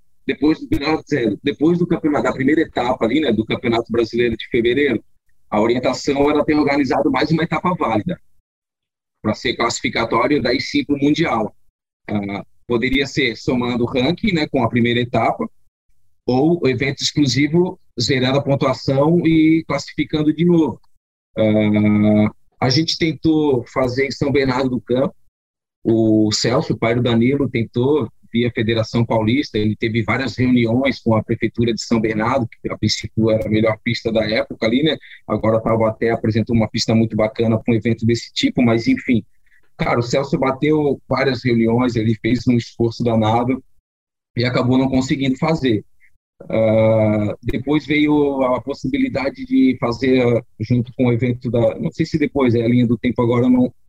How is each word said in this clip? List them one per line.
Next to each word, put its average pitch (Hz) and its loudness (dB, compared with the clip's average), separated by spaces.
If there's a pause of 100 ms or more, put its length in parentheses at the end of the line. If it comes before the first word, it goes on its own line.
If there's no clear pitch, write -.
(280)
depois 147 0
do, - -14
quer 147 -2
dizer, 117 -2
depois 165 0
do 170 0
campeonato, 147 0
da 127 -2
primeira 147 2
etapa 123 -2
ali, 120 2
né, 139 0
do 107 4
Campeonato 117 -2
Brasileiro 117 0
de - -12
fevereiro, 123 0 (460)
a 107 0
orientação 131 0
era 147 2
ter 156 2
organizado 143 0
mais 139 0
uma 170 2
etapa 170 -2
válida 110 -4 (1040)
pra 107 -2
ser 120 -4
classificatório, 120 -2
daí 123 -2
sim 143 -4
pro 143 -2
Mundial. 139 0 (520)
Ah, 101 -6 (220)
poderia 127 0
ser 127 -4
somando 123 -2
o - 0
ranking, 165 -2
né, 151 0
com 131 -2
a 113 0
primeira 117 0
etapa, 120 -2 (800)
ou 151 2
evento 135 -4
exclusivo, 147 0 (200)
zerando 127 0
a 139 -2
pontuação 139 0
e 160 4
classificando 151 -2
de 156 0
novo. 160 2 (580)
Ah, 107 2 (280)
a 131 0
gente 160 0
tentou 151 0
fazer 131 -2
em 123 -6
São 143 -2
Bernardo 135 0
do 123 -4
Campo, 131 -2 (680)
o 110 2
Celso, 120 -2
o 110 -6
pai 113 0
do 123 0
Danilo, 123 0
tentou 123 -2 (240)
via 120 0
Federação 113 -2
Paulista, 113 -2
ele 107 0
teve 113 -2
várias 120 -4
reuniões 123 0
com 110 2
a 110 0
Prefeitura 113 -2
de 107 -6
São 113 0
Bernardo, 113 -2
que - -10
a - -8
princípio - -2
era 110 0
a 104 -6
melhor 107 2
pista 117 -4
da 110 0
época 113 -4
ali, 123 2
né? 156 2 (320)
Agora 110 0
Taubaté 110 0
apresentou 113 -2
uma 110 0
pista 113 -2
muito 113 2
bacana 110 0
pra - -2
um - 2
evento 113 -2
desse 117 -2
tipo, - -2
mas 117 2
enfim. 127 0 (500)
Cara, 151 -2
o 117 0
Celso 135 -2
bateu 139 0
várias 131 -2
reuniões, 117 2
ele 113 0
fez 120 -2
um 127 4
esforço 117 -2
danado 117 0 (760)
e 117 0
acabou 123 0
não 131 2
conseguindo 131 0
fazer. 135 0 (640)
Ah, 110 2
depois 131 -2
veio 147 2
a 123 0
possibilidade 131 -4
de 131 2
fazer, 127 0
ah, 120 2 (160)
junto 120 -2
com 127 0
o 120 2
evento 120 -2
da, 117 0
não - -4
sei 160 -2
se - -2
depois, 131 0
é 117 2
a 113 -2
linha 120 2
do 117 0
tempo 123 -2
agora, 120 2
não, 127 2 (160)